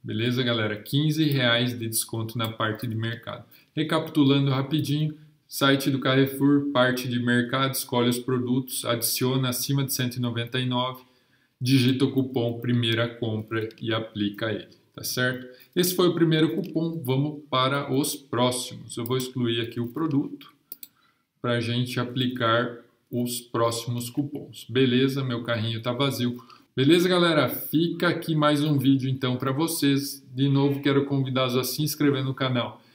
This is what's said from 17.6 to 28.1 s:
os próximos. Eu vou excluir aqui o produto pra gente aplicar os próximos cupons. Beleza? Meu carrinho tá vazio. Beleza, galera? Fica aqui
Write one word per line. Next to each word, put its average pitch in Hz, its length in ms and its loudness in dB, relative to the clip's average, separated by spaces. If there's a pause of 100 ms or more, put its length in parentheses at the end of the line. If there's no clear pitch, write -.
os 143 220 0
próximos. - 840 -4
Eu 117 80 -4
vou 123 100 0
excluir 117 460 -2
aqui 110 180 -6
o 117 100 -4
produto 151 640 -4 (880)
pra 120 220 -2
gente 120 380 -2
aplicar 123 800 0 (320)
os 120 280 -2
próximos 120 680 -2
cupons. - 580 -8
Beleza? 131 560 2
Meu 117 200 -4
carrinho 117 400 -2
tá 123 100 -2
vazio. 123 500 -2 (320)
Beleza, 170 320 6
galera? 170 420 4
Fica 170 580 0
aqui 160 260 0